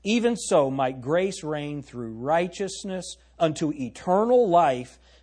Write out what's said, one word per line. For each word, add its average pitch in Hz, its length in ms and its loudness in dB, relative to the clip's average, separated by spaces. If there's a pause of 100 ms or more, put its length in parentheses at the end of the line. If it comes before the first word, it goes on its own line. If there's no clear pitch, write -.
even 233 320 2
so 147 360 2
might 135 320 -2
grace 175 420 -2
reign 147 380 -6
through 117 320 -12
righteousness 180 1000 -4 (220)
unto 156 360 0
eternal 202 720 2
life 143 500 2 (240)